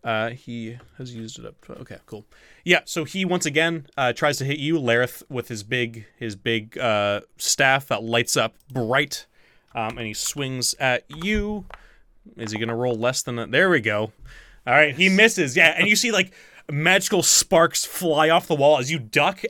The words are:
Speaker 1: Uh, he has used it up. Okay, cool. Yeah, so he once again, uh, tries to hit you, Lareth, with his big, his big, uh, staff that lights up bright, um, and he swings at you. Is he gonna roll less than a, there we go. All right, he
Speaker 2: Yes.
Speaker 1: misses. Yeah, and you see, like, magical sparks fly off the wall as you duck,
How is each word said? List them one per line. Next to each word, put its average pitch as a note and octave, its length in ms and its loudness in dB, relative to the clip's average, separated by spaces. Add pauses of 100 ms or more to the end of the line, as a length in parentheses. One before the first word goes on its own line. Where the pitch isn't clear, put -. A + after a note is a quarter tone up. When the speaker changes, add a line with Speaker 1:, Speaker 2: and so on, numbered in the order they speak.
Speaker 1:
Uh, A2+ 260 -2
he A#2 480 -12 (200)
has B2 160 -14
used A2+ 240 -14
it A#2 80 -18
up. - 80 -16 (140)
Okay, - 380 -16
cool. G#2+ 180 -16 (400)
Yeah, F3 200 2
so - 200 -6
he F#3+ 200 -6
once F3+ 200 -2
again, D#3+ 420 -2 (100)
uh, B2+ 160 0
tries D3 260 -2
to C#3 60 -4
hit C#3+ 140 -4
you, D#3 200 -2
Lareth, B2 500 0
with B2 200 -8
his G#2+ 160 -12
big, A#2 420 -6 (100)
his A2 200 -8
big, A2+ 420 -4
uh, G#2 440 0 (160)
staff C3+ 500 2
that A2 160 -4
lights A#2 320 0
up A2+ 180 0 (180)
bright, C3 540 -2 (480)
um, A2+ 240 -6
and A2+ 80 -8
he G#2+ 80 -8
swings C3 640 -6
at B2+ 300 0
you. G#3 560 -4 (720)
Is A2 160 -10
he G#2+ 60 -6
gonna A2+ 180 -4
roll B2 180 -2
less A#2+ 280 -2
than A#2+ 160 -6
a, A2+ 100 -6
there D#3 200 2
we D#3+ 120 4
go. G#2+ 320 -2 (540)
All B2 80 2
right, D3+ 200 6
he E3 120 2
Speaker 2:
Yes. F#3+ 100 4
Speaker 1:
misses. F#3+ 400 4
Yeah, E3 200 6
and F#3 120 2
you G#3+ 80 4
see, A#3 160 0
like, F#3 200 0 (380)
magical F3 540 2
sparks - 600 4
fly D#3+ 460 2
off E3+ 160 4
the E3 80 0
wall C#3+ 240 6
as B2+ 140 -2
you D#3+ 80 -2
duck, C#3+ 500 0